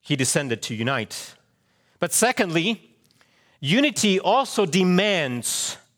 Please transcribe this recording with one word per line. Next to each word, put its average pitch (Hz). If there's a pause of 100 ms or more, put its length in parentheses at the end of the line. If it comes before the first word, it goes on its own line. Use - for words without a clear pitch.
He 143
descended 131
to 120
unite. 113 (640)
But 170
secondly, 180 (680)
unity 208
also 226
demands 180 (200)